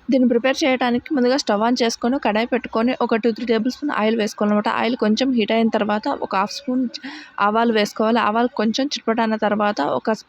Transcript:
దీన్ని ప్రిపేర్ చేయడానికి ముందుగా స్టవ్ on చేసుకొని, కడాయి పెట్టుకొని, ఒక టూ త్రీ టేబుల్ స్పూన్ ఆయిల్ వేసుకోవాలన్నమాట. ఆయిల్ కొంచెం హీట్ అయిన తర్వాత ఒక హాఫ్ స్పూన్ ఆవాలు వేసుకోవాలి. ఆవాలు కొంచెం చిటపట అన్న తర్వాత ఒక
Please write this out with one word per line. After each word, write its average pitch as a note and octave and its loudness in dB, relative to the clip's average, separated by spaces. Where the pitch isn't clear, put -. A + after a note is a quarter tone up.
దీన్ని B3+ 4
ప్రిపేర్ B3+ 2
చేయడానికి B3+ 0
ముందుగా B3 2
స్టవ్ G#3 0
on B3 2
చేసుకొని, A#3 0
కడాయి A3 0
పెట్టుకొని, A#3 0
ఒక A3+ 0
టూ A#3+ 2
త్రీ A#3 -6
టేబుల్ A3+ 0
స్పూన్ C#4+ -4
ఆయిల్ A3 2
వేసుకోవాలన్నమాట. G#3 0
ఆయిల్ A#3 0
కొంచెం A3 2
హీట్ G#3+ 0
అయిన A3+ 2
తర్వాత G#3+ 0
ఒక - -6
హాఫ్ G3+ -4
స్పూన్ B3+ -2
ఆవాలు A3+ 2
వేసుకోవాలి. G#3+ 0
ఆవాలు A#3 0
కొంచెం A3+ 0
చిటపట A3+ -2
అన్న A3 -2
తర్వాత G#3 0
ఒక A3 -2